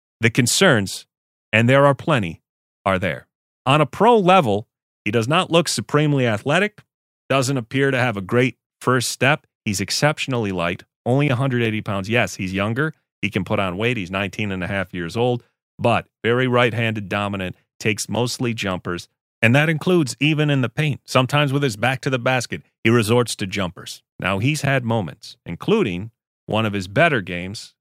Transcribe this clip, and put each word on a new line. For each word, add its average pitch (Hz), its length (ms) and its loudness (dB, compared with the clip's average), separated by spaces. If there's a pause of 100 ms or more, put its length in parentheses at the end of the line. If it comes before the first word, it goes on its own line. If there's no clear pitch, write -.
(200)
The 113 100 4
concerns, 120 760 2 (460)
and 113 160 4
there 139 160 6
are 143 100 6
plenty, 110 460 -2 (460)
are 95 140 0
there. 76 260 -4 (400)
On 147 140 4
a 147 60 2
pro 226 300 4
level, 170 520 4 (360)
he 104 60 -2
does 113 160 2
not 156 240 0
look 165 160 4
supremely 143 580 0
athletic, 139 580 -2 (460)
doesn't 135 280 0
appear 135 340 -2
to 131 80 0
have 120 180 0
a 98 60 -6
great 120 360 0 (220)
first 123 300 2
step. 135 340 0 (200)
He's 101 160 -2
exceptionally 120 720 -2
light, 90 320 -4 (200)
only 139 240 2
a 131 60 0
hundred 123 300 0
eighty 107 160 -2
pounds. 98 280 -6
Yes, 117 280 0
he's 95 180 -6
younger. 117 400 -2 (260)
He 104 100 -2
can 98 140 -2
put 107 140 -2
on 92 180 -2
weight. 117 200 0
He's 92 160 -6
nineteen 98 400 -4
and 92 100 -6
a 87 60 -4
half 98 260 -6
years 87 220 -8
old, 123 260 0 (340)
but 113 300 0 (160)
very 123 240 0
right-handed 113 640 0
dominant, 101 480 -4 (240)
takes 107 280 -4
mostly 120 460 -4
jumpers, 92 540 -6 (340)
and 117 140 6
that 151 120 2
includes 165 520 0
even 147 300 2
in 139 100 2
the 117 80 0
paint, 151 360 -4
sometimes 131 480 2
with 143 120 0
his 113 120 -2
back 127 260 -2
to 143 80 -4
the 131 100 0
basket, 117 420 -2 (220)
he 113 60 4
resorts 120 460 2
to 104 120 -6
jumpers. 92 560 -8 (160)
Now, 98 180 -2
he's 143 240 -2
had 135 220 -2
moments, - 600 -6
including 107 680 -2 (340)
one 107 180 -2
of 101 100 -2
his 95 120 -4
better 135 340 0
games 90 600 -10